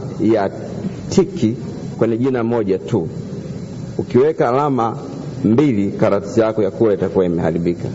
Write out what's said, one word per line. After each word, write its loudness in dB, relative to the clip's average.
ya 2
tiki 2
kwenye 2
jina 0
moja 0
tu. -2
Ukiweka 2
alama 0
mbili, 4
karatasi 2
yako 2
ya 2
kura 2
itakuwa 2
imeharibika. 0